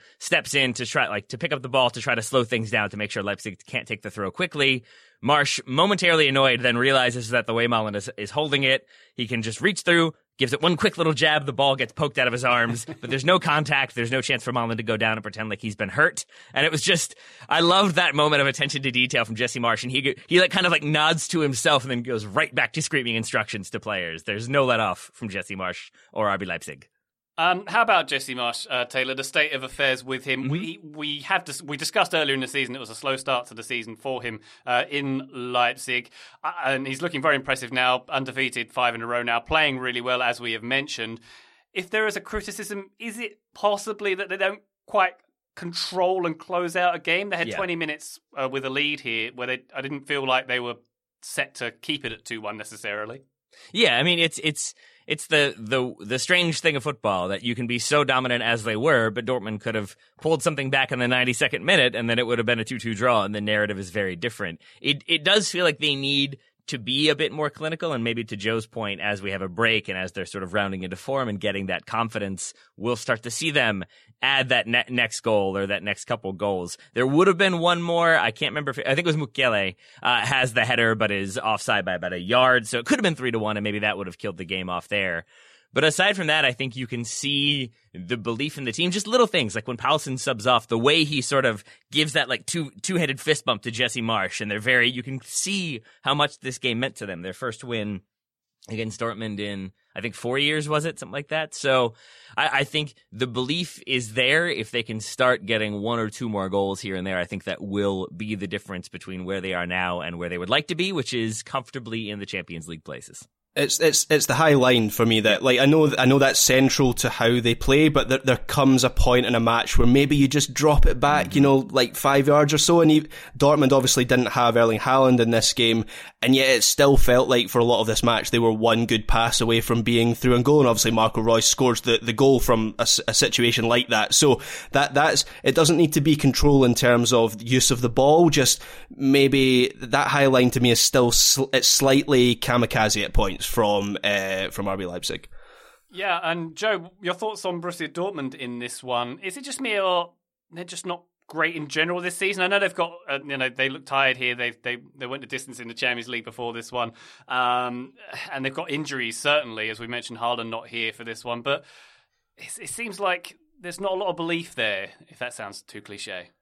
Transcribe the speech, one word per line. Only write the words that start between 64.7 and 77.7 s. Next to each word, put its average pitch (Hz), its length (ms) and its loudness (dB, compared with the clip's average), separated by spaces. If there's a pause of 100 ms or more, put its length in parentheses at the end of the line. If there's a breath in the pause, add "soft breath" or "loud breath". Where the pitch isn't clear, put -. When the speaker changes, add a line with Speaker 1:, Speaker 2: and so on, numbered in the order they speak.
Speaker 1:
It, 143 280 -2
it 160 180 -2
does 196 260 0
feel 175 140 0
like 147 140 0
they 147 160 -2
need 139 420 -2 (300)
to 139 100 -8
be 135 320 -2
a 147 60 4
bit 151 180 -4
more 151 160 -4
clinical, 160 420 -6
and 120 120 -4
maybe 117 200 -4
to 107 140 -10
Joe's 110 300 -2
point, 101 340 -8
as 101 200 -4
we 98 100 -6
have 95 100 -6
a 95 80 -6
break 110 400 0
and 92 80 -6
as 92 160 -8
they're 90 120 -8
sort 98 180 -10
of 90 100 -12
rounding 98 300 -2
into 92 120 -8
form 131 320 -6
and 104 120 -6
getting 98 260 -4
that 90 200 -6
confidence, 110 680 -6 (240 soft breath)
we'll 117 180 -4
start 113 280 -4
to 117 80 -10
see 151 200 -4
them 113 320 0 (380 soft breath)
add 131 280 0
that 123 180 2
ne-, 120 200 0
next 123 340 -2
goal 98 360 0
or 98 80 -2
that 98 160 -4
next 101 240 -6
couple 113 260 -6
goals. 95 460 -6 (160 soft breath)
There 127 140 0
would 160 200 4
have 180 120 2
been 185 180 2
one 170 240 2